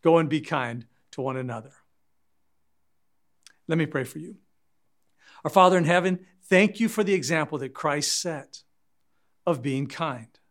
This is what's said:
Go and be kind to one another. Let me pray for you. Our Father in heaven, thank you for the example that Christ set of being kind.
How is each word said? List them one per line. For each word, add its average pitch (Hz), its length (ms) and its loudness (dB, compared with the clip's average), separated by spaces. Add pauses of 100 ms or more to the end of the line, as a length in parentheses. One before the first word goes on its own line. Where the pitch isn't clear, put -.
Go 165 160 6
and 156 100 4
be 151 140 -2
kind 123 460 -6 (240)
to 143 100 -10
one 131 160 -4
another. 123 360 -10 (1900)
Let 160 100 0
me 160 80 2
pray 143 180 -4
for - 140 -10
you. 180 200 -14 (1040)
Our 151 80 -6
Father 185 260 8
in 170 80 2
heaven, 180 400 0 (160)
thank 202 380 4
you 226 100 0
for 220 140 -2
the 196 100 2
example 151 460 -2
that 131 160 -10
Christ 147 440 -2
set 156 440 -10 (840)
of 156 160 0
being 135 240 -4
kind. 135 540 -10 (120)